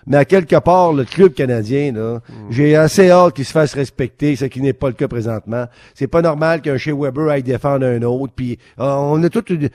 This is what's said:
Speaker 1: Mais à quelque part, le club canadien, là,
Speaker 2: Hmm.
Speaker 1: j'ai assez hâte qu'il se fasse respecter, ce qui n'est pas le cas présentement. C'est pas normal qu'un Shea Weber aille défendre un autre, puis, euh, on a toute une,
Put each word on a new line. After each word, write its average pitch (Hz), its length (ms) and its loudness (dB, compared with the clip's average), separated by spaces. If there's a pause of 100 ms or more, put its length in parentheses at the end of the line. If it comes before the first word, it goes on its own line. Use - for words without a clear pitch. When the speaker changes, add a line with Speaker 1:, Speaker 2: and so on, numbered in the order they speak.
Speaker 1:
Mais 139 100 4
à 139 60 4
quelque 185 300 2
part, 170 380 2
le 139 120 0
club 170 300 2
canadien, 131 560 -2
là, 113 380 -6
Speaker 2:
Hmm. 110 220 -20
Speaker 1:
j'ai 147 260 4
assez 170 340 6
hâte 180 240 6
qu'il 135 100 -6
se - 60 -10
fasse 156 240 0
respecter, 139 640 -4
ce 131 80 -4
qui 127 160 -8
n'est 131 120 0
pas - 140 -6
le 127 60 -2
cas 135 160 -4
présentement. 117 560 -6 (300)
C'est 135 120 -6
pas 170 160 0
normal 160 380 0
qu'un 143 160 -4
Shea 147 180 -6
Weber 143 340 -4
aille 139 140 -2
défendre 131 440 -2
un 120 160 -2
autre, 123 340 -4
puis, 123 200 -6 (220)
euh, 117 60 -4
on 143 400 0
a 170 40 2
toute 220 220 -4
une, 151 240 -2